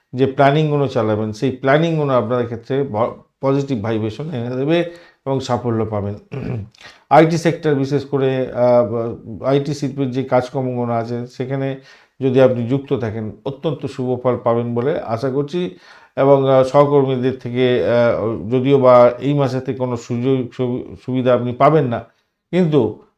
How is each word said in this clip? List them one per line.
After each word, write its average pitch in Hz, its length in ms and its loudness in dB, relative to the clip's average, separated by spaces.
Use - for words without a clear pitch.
যে 131 140 0
প্ল্যানিংগুলো 143 640 2
চালাবেন, 107 440 -2
সেই 131 180 -2
প্ল্যানিংগুলো 147 640 0
আপনাদের 120 320 0
ক্ষেত্রে 131 400 -6
ভ-, 107 380 -4
পজিটিভ 135 420 -2
ভাইব্রেশন 110 480 -4
এনে 123 260 -6
দেবে 160 280 0
এবং 135 140 -2
সাফল্য 117 460 -2
পাবেন। 104 280 -6
<clears throat> 120 320 -8
আইটি 160 280 6
সেক্টর 156 360 0
বিশেষ 139 300 -2
করে, 131 480 -2
আহ, 117 920 0
আইটি 143 300 0
শিল্পের 135 360 -4
যে 127 140 -4
কাজকর্মগুলো 127 680 -2
আছে 120 340 -4
সেখানে 135 500 -6
যদি 135 180 2
আপনি 120 260 4
যুক্ত 139 260 -2
থাকেন 110 400 -4
অত্যন্ত - 420 -6
শুভ 127 360 -6
ফল 123 220 0
পাবেন 120 300 0
বলে 131 260 -2
আশা 117 300 -4
করছি। 175 480 -4
এবং, 139 340 4
আহ, 131 140 6
সহকর্মীদের 135 760 2
থেকে, 123 460 0
আহ, 110 640 0
যদিও 131 280 4
বা 123 400 8
এই 139 160 -2
মাসেতে 131 400 -2
কোনো 127 220 -4
সুযোগ 127 560 -4
সু-, 127 440 -6
সুবিধা 127 280 0
আপনি 120 180 0
পাবেন 143 320 2
না, 117 200 -4
কিন্তু 151 520 0